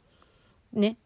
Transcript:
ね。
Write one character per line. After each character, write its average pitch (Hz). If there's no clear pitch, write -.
ね。 214